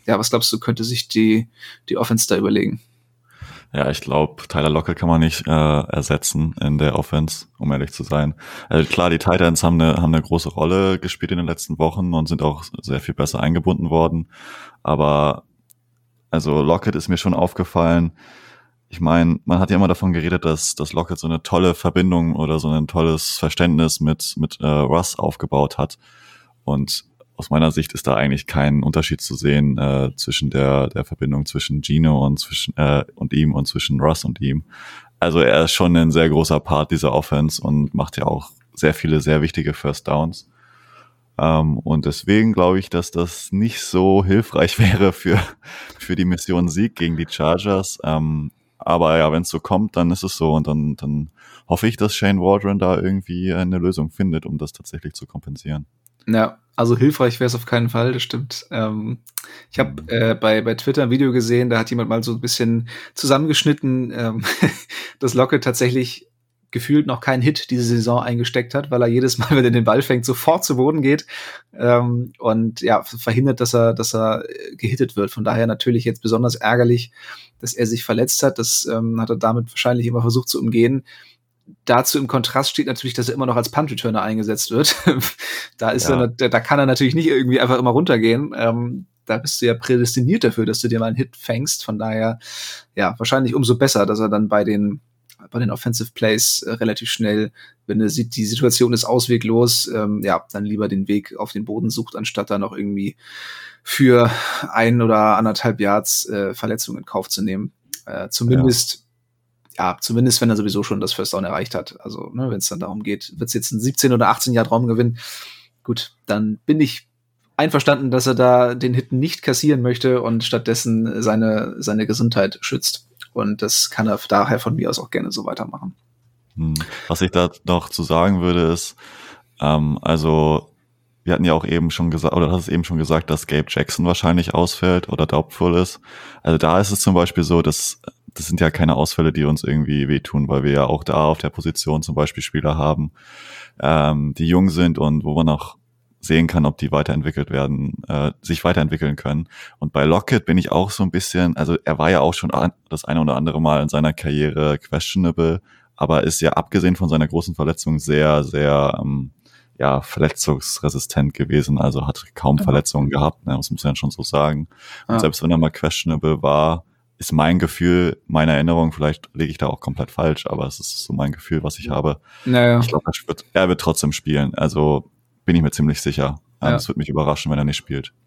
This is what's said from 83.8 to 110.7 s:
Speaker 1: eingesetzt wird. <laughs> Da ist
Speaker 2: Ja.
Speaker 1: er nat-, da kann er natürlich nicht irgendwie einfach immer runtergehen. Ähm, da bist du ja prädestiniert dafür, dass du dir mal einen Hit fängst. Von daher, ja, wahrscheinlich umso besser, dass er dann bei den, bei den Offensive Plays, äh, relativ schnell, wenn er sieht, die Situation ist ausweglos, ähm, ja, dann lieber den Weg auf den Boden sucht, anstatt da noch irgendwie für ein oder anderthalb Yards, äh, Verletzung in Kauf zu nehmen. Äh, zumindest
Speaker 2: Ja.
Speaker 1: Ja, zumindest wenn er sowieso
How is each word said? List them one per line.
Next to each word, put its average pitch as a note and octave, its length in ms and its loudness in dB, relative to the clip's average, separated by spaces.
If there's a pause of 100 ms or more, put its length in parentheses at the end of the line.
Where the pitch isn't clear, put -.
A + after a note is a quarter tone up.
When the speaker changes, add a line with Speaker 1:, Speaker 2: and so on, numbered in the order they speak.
Speaker 1:
eingesetzt A2 500 -4
wird. C3 240 4 (100)
<laughs> D3 100 6 (640)
Da A2+ 120 0
ist A#2+ 180 0
Speaker 2:
Ja. C#3+ 40 4
Speaker 1:
er B2 160 2
nat-, A#2 120 -8 (140)
da A2+ 80 4
kann C#3+ 180 2
er C#3 60 4
natürlich C3 300 2
nicht E3 120 2
irgendwie C3 320 4
einfach B2 180 4
immer B2 140 2
runtergehen. B2+ 640 2
Ähm, A#2+ 500 -2 (180)
da A2 140 -2
bist - 220 -6
du A#2+ 40 2
ja A#2 80 4
prädestiniert B2 720 2
dafür, A2+ 200 0
dass A2+ 140 -2
du B2 80 -2
dir A#2 120 -2
mal A2+ 80 -2
einen A2+ 100 -4
Hit B2+ 180 -4
fängst. B2+ 480 -6
Von G#2+ 160 -6
daher, A2 400 -2 (560)
ja, G2+ 220 0
wahrscheinlich B2+ 380 0
umso B2 220 2
besser, B2 280 4
dass G#2+ 140 0
er A2 100 2
dann G#2+ 180 2
bei G#2 160 2
den, G2+ 380 -2 (500)
bei A#2+ 80 -6
den A#2+ 120 0
Offensive A#2 420 -4
Plays, A2 480 2
äh, - 140 -6
relativ A2 360 -2
schnell, G#2+ 400 0 (360)
wenn G#2 120 -2
er A2 80 2
sieht, A#2+ 300 -4
die A2 80 -2
Situation A#2+ 480 2
ist A2+ 100 0
ausweglos, A#2 920 2
ähm, G#2 300 -2
ja, F2+ 300 0
dann G2+ 100 -6
lieber G#2 240 -2
den F#2+ 220 -2
Weg G2+ 280 -2
auf G#2 140 -6
den G#2+ 140 -6
Boden A2+ 240 -4
sucht, A2 260 -6
anstatt - 360 -6
da G2+ 60 0
noch G2 140 -4
irgendwie G2+ 460 -6 (640)
für A#2+ 480 6 (400)
ein A#2 300 4
oder G#2+ 340 4
anderthalb A2 460 0
Yards, - 480 0
äh, G2 240 -4
Verletzung A2+ 440 -6
in C#3 80 -16
Kauf A#2+ 220 -6
zu - 160 -6
nehmen. G2 300 -4 (320)
Äh, - 240 -10
zumindest B2 640 2
Speaker 2:
Ja. - 60 -16 (800)
Speaker 1:
Ja, F2+ 220 -2
zumindest A#2 420 0
wenn A#2 80 2
er A2 60 2
sowieso G#2 280 -2